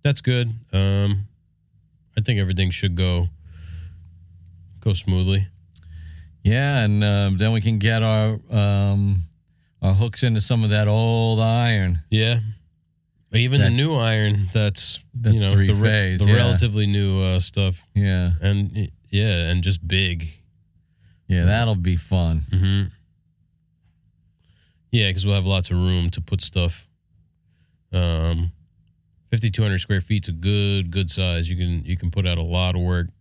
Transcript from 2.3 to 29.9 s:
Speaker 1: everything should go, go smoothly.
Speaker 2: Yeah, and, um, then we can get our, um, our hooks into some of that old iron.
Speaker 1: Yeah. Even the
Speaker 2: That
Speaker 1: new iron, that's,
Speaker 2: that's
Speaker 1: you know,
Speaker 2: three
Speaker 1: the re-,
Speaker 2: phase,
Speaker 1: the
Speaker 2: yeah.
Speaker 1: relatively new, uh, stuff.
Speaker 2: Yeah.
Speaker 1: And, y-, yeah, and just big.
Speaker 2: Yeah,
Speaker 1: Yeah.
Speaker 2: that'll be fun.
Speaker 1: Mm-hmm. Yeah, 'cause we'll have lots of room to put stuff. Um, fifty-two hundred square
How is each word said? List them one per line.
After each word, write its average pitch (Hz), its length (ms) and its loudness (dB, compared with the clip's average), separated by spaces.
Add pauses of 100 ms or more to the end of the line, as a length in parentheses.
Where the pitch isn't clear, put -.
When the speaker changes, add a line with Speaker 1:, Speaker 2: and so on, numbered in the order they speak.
Speaker 1:
everything 92 320 0
should 90 240 -2
go, 90 320 0 (1500)
go 107 140 -2
smoothly. 95 540 0 (960)
Speaker 2:
Yeah, 127 440 2
and, 104 180 2
um, 101 340 2
then 107 140 2
we 113 80 2
can 107 200 0
get 113 220 2
our, 110 380 2 (100)
um, 101 760 2 (580)
our 95 120 2
hooks 107 300 0
into 113 160 2
some 113 240 0
of 107 60 0
that 104 180 2
old 113 540 2
iron. 113 580 2 (100)
Speaker 1:
Yeah. 113 300 2 (920)
Even 120 260 2
the 101 80 4
Speaker 2:
That 120 60 2
Speaker 1:
new 147 220 0
iron, 107 580 0
that's, 104 460 -2 (140)
Speaker 2:
that's 113 200 2
Speaker 1:
you 110 80 2
know, 98 100 2
Speaker 2:
three 98 160 4
Speaker 1:
the 104 60 4
re-, 107 160 2
Speaker 2:
phase, 95 300 2
Speaker 1:
the 101 80 4
Speaker 2:
yeah. 104 80 6
Speaker 1:
relatively 104 520 2
new, 98 340 0
uh, 92 200 0
stuff. 92 520 -4
Speaker 2:
Yeah. 92 380 0 (100)
Speaker 1:
And, 98 320 0
y-, 95 160 -4 (200)
yeah, 101 420 0
and 90 120 0
just 87 220 -2
big. 87 440 -2 (1000)
Speaker 2:
Yeah, 92 120 2
Speaker 1:
Yeah. 85 60 2
Speaker 2:
that'll 110 300 2
be 90 220 0
fun. 82 520 0
Speaker 1:
Mm-hmm. 95 340 0 (2000)
Yeah, 104 180 0
'cause 92 140 -4
we'll 101 100 0
have 95 100 0
lots 95 260 -2
of 90 60 0
room 90 340 0
to 85 100 -8
put 90 180 -6
stuff. - 480 -4 (1040)
Um, 85 640 0 (760)
fifty-two 110 320 -2
hundred 98 180 0
square 98 220 -2